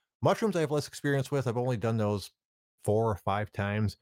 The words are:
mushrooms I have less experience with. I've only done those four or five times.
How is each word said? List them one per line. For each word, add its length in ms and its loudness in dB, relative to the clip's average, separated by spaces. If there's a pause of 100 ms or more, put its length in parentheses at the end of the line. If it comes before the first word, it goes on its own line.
(220)
mushrooms 340 2
I 40 2
have 100 0
less 180 -2
experience 420 0
with. 180 0
I've 100 -2
only 180 0
done 220 0
those 320 0 (540)
four 260 2
or 60 -2
five 360 -2
times. 500 -2